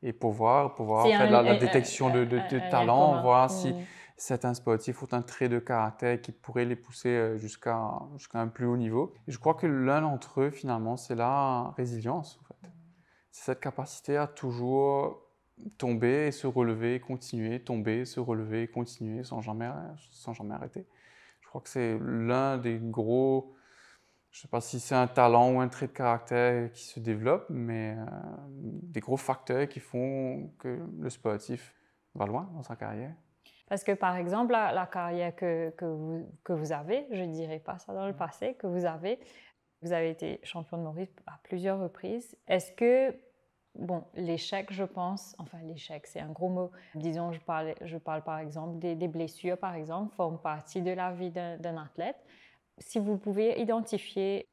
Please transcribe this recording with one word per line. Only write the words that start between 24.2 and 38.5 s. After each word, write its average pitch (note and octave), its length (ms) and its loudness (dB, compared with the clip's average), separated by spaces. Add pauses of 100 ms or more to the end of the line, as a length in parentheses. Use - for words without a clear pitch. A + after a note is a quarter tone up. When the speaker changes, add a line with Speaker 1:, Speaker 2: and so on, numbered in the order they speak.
Speaker 1:
je - 100 -20
sais C#3+ 60 -20
pas A#2+ 140 -2
si B2 180 -6
c'est - 160 -2
un B2+ 120 6
talent B2 460 8
ou B2+ 60 4
un B2+ 80 2
trait B2+ 200 -6
de - 40 -8
caractère A#2+ 800 2
qui - 140 -20
se - 140 -14
développe, A2+ 500 0
mais, A2+ 480 -4
euh, A2 80 -8 (440)
des C3+ 520 -10
gros C3 160 -2
facteurs C3 500 -2
qui C#3 140 -10
font C3+ 800 -6
que B2+ 200 -8 (200)
le D3 100 -4
sportif A#2 680 -6 (400)
va G2+ 100 -2
loin C3+ 280 -4
dans D#3 100 -10
sa A#2 120 -12
carrière. A2 380 -10 (560)
Speaker 2:
Parce G3 140 -4
que, - 80 0
par F#3+ 240 2
exemple, G3+ 380 0
la, G#3+ 180 4
la F#3 160 0
carrière F3 480 -2
que, E3 420 0
que F3+ 80 -6
vous, D#3+ 440 -6 (140)
que F3+ 100 -2
vous D#3 180 -2
avez, F3 400 -2
je F#3+ 120 -4
dirais D#3+ 360 -6
pas F3+ 200 -8
ça G3+ 140 -12
dans G3 120 -4
le G3+ 80 -4
Speaker 1:
Mhm. - 40 -10
Speaker 2:
passé, A3+ 380 -6